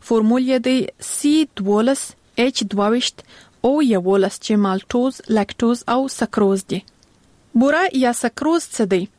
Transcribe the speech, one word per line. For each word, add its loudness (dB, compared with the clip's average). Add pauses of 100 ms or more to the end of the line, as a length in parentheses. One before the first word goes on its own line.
فورمول 2
یې 0
دی 2 (300)
سی 0 (280)
دوولس 0 (420)
ایچ -2 (120)
دوویشت -2 (420)
او 4 (100)
یولس، 2
چې 2
مالټوز، -2 (240)
لکتوز -2 (100)
او 2 (160)
سکروز 0
دي. -4 (760)
بوره 4 (200)
یا 2 (100)
سکروز -2
څه -2
دی؟ 0 (160)